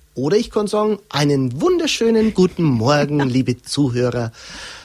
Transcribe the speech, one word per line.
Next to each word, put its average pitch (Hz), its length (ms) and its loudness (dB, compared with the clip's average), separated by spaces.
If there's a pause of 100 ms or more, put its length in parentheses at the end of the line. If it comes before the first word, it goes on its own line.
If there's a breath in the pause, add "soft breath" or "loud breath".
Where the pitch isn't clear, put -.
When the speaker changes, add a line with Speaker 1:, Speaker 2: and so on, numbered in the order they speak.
(160)
Speaker 1:
Oder 151 220 0
ich 233 120 -2
kann 214 160 -2
sagen, 214 320 0 (120)
„Einen 139 520 0
wunderschönen 233 720 2
guten 180 300 2
Morgen, 143 560 2
Speaker 2:
<laughs> 139 100 0
Speaker 1:
liebe 123 320 0
Zuhörer.“ 123 720 -2 (540 loud breath)